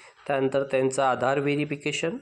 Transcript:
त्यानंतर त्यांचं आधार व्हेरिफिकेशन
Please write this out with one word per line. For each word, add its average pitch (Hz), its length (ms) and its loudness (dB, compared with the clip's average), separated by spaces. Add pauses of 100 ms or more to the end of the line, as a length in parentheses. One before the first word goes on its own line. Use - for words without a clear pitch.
(280)
त्यानंतर 135 360 2
त्यांचं 135 400 0
आधार 131 360 2
व्हेरिफिकेशन 147 840 -2